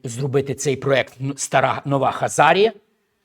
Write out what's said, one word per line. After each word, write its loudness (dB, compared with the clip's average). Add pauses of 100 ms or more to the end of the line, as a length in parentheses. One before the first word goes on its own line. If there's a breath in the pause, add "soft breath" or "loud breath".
зробити -2
цей -2
проект -2
н-, -6
стара, 0
нова 0
Хазарія, 2 (520)